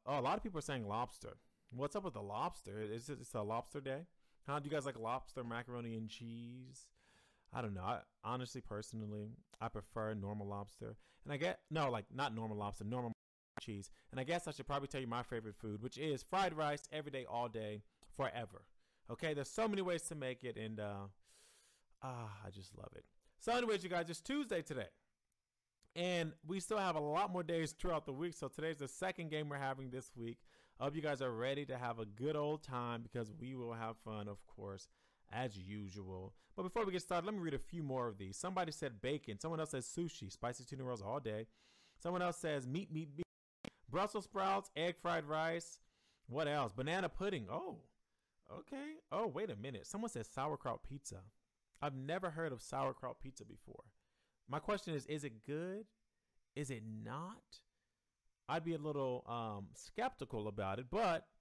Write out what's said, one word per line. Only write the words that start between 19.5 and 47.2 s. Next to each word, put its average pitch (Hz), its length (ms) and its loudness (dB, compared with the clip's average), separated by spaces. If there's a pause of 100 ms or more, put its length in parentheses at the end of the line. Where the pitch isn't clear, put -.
many 202 140 4
ways 180 220 4
to - 120 -2
make 127 300 -2
it, 120 100 -2
and, 110 240 -2
uh, 101 280 -2 (920)
ah, 123 300 -4 (140)
I 95 40 -8
just 95 280 -12
love - 180 -12
it. - 80 -14 (360)
So - 120 0
anyways, 226 320 4
you 180 60 -4
guys, 170 200 2
it's 165 120 -4
Tuesday 254 400 2
today. 127 260 -2 (1120)
And 170 340 2 (160)
we 185 140 0
still 220 160 2
have 185 180 6
a 156 60 4
lot 170 320 4
more 180 100 2
days 165 300 4
throughout 165 320 2
the 139 80 -2
week, 165 200 0
so 143 140 -4
today's 151 300 0
the 143 100 -2
second 185 420 -2
game 151 200 0
we're 143 80 0
having 135 320 0
this 127 260 -6
week. 117 220 -4 (420)
I 127 60 0
hope 143 100 2
you 160 60 0
guys 147 200 2
are 127 120 2
ready 135 320 2
to 131 120 -2
have 120 220 -2
a 110 60 0
good 123 320 2
old 151 260 2
time 120 400 0
because 113 340 -2
we 127 180 -6
will 120 180 -2
have 113 320 -4
fun, 104 240 -2
of 101 80 -6 (100)
course, 98 400 -8 (440)
as 113 260 -2
usual. 95 760 -6 (220)
But - 80 -2
before 208 220 2
we 190 80 2
get 180 80 2
started, 175 240 2
let 214 100 0
me 196 60 0
read 165 120 2
a 135 60 2
few 165 240 -2
more 131 240 2
of 104 100 -2
these. 98 200 -6
Somebody 180 340 0
said 127 300 -2
bacon. 127 380 0
Someone 165 200 0
else 156 120 0
says 127 140 0
sushi, 156 460 -2
spicy 120 320 -4
tuna 131 200 -6
rolls 123 180 0
all 113 180 0
day. 113 280 0 (520)
Someone 180 220 2
else 175 160 4
says 147 280 2
meat, 151 260 0
meat, 156 240 -2
meat. 165 100 -2 (640)
Brussels 190 340 2
sprouts, 196 540 4
egg 165 240 4
fried 165 240 2
rice. 160 540 2 (480)
What 147 200 2
else? 143 240 4
Banana 160 380 2
pudding. 185 420 0